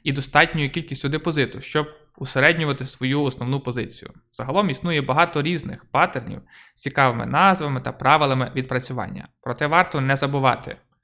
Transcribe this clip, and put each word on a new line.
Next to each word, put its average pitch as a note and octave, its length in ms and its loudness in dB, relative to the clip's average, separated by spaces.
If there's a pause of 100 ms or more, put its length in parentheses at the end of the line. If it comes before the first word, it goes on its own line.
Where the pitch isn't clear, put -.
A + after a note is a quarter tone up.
і C#3 100 -2
достатньою D3 580 2
кількістю C#3+ 380 -6
депозиту, D3+ 520 0
щоб D3+ 260 -2 (300)
усереднювати C#3+ 680 0
свою C3 380 -2
основну C3+ 380 -2
позицію. A#2+ 500 -8 (220)
Загалом D#3+ 380 0
існує D3+ 320 0
багато D3 400 2
різних D#3+ 480 -4
паттернів - 520 -2 (320)
з - 60 -20
цікавими A#2+ 460 0
назвами C#3+ 540 2
та B2 120 -6
правилами C3+ 640 2
відпрацювання. B2+ 720 -6 (120)
Проте C3+ 260 -4
варто E3 340 2
не C#3 160 2
забувати, C3+ 600 0 (280)